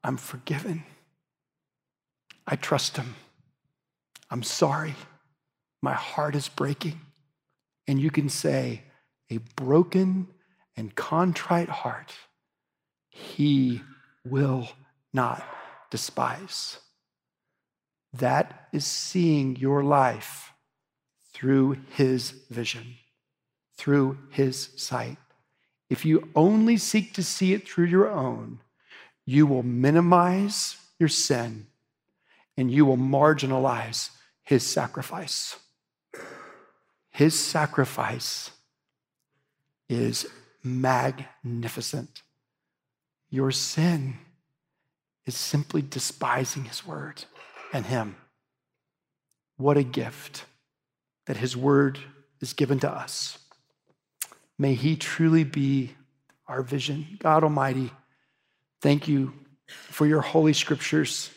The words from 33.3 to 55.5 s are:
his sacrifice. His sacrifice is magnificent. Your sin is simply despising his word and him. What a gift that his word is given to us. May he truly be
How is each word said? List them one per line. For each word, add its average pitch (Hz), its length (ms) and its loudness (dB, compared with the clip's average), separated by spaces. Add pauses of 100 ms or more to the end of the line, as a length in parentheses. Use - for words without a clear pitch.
his 123 240 2
sacrifice. - 880 -6 (1500)
His 156 280 4
sacrifice - 1120 -2 (1400)
is 117 380 -2 (360)
magnificent. 127 1600 -4 (1080)
Your 135 240 0
sin 151 640 0 (1080)
is 127 100 -8
simply - 460 -2
despising 135 840 -4
his - 220 -14
word 151 380 -12 (480)
and 117 140 -4
him. 107 300 -4 (1400)
What 143 200 4
a 143 60 4
gift - 640 -8 (800)
that 135 100 -6
his 123 180 -4
word 139 440 4 (420)
is - 140 -10
given 135 260 2
to 139 100 0
us. - 480 -10 (1160)
May 139 180 2
he 143 220 2
truly 160 480 2
be 135 520 -2 (500)